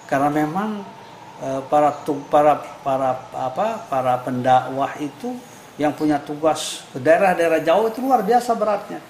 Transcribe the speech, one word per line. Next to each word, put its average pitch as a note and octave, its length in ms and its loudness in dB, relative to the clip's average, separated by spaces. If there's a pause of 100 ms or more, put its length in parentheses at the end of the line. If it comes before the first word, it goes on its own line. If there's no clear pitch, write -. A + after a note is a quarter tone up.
Karena C#3 240 0
memang, F3+ 560 -2 (560)
eh, C3+ 220 -6 (100)
para D3 320 4
tu-, C#3 240 -4
para, D3 320 4 (240)
para, C3 480 -2
apa, D3+ 560 -4
para B2+ 320 0
pendakwah B2+ 800 0
itu D3+ 320 -8 (480)
yang C#3+ 160 0
punya D3+ 240 2
tugas D3+ 720 -2
ke C#3+ 80 -10
daerah-daerah E3 640 4
jauh F#3 240 4
itu A#3 160 -4
luar C4 160 4
biasa A#3 340 2
beratnya. G3+ 460 -2 (100)